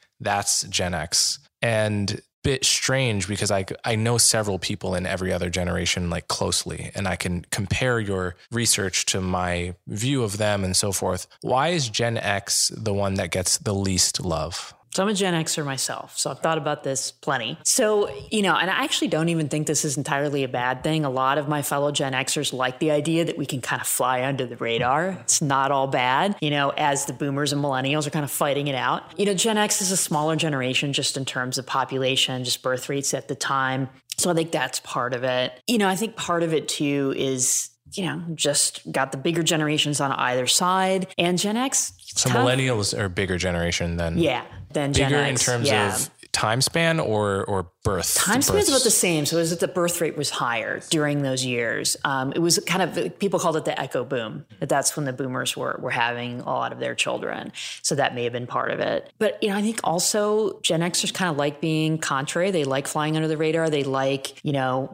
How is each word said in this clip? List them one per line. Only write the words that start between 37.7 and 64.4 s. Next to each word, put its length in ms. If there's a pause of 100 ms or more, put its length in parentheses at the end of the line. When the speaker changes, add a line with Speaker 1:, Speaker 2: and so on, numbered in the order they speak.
Speaker 2:
you 120
know, 180 (120)
just 560
got 200
the 60
bigger 240
generations 580
on 120
either 340
side. 640 (100)
And 220
Gen 180
X 360 (220)
Speaker 1:
So 140
Speaker 2:
kind 180
of 120
Speaker 1:
millennials 360
are 100
a 40
bigger 280
generation 600
than 200
Speaker 2:
Yeah, 280 (260)
than 220
Gen 180
Speaker 1:
bigger 100
Speaker 2:
X, 260
Speaker 1:
in 60
terms 140
Speaker 2:
yeah. 260
Speaker 1:
of 160 (220)
time 300
span 380
or, 460
or 260 (120)
birth? 320
Speaker 2:
Time 260
span's 240
Speaker 1:
births? 40
Speaker 2:
about 140
the 60
same. 380
So 100
it 40
was 100
that 80
the 80
birth 340
rate 160
was 140
higher 580
during 320
those 240
years. 580
Um, 280
it 80
was 260
kind 160
of, 380
people 200
called 160
it 100
the 140
echo 240
boom. 420 (140)
That 100
that's 260
when 100
the 80
boomers 420
were, 240
were 120
having 480
a 100
lot 220
of 80
their 160
children. 560 (320)
So 120
that 200
may 80
have 100
been 140
part 240
of 80
it. 400
But, 240
you 60
know, 80
I 40
think 220
also 800
Gen 180
Xers 340
kind 160
of 80
like 240
being 380
contrary. 500
They 140
like 240
flying 280
under 120
the 100
radar. 320
They 140
like, 600